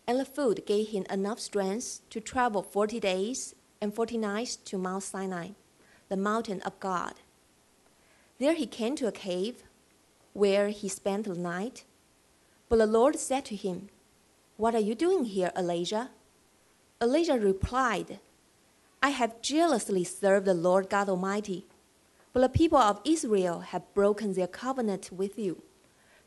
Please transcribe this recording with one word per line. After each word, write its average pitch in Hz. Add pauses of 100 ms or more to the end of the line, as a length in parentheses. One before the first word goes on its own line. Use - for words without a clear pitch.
and 247
the 269
food 262
gave 208
him 214
enough 202
strength 202
to 233
travel 220
forty 214
days 202 (260)
and 208
forty 233
nights 214
to -
Mount 185
Sinai, 185 (600)
the 196
mountain 208
of -
God. - (1160)
There 294
he 320
came 233
to 285
a 196
cave 196 (720)
where 202
he 208
spent 202
the 185
night. 180 (840)
But 233
the 220
Lord 240
said -
to 220
him, 190 (680)
"What 226
are 220
you 233
doing 349
here, 190
Elijah?" 180 (880)
Elijah 285
replied, 202 (840)
"I 269
have 247
jealously 262
served 196
the 190
Lord 180
God 202
Almighty, 190 (640)
but 254
the 254
people 320
of 208
Israel 208
have 180
broken 202
their 180
covenant 226
with 196
you, 196 (640)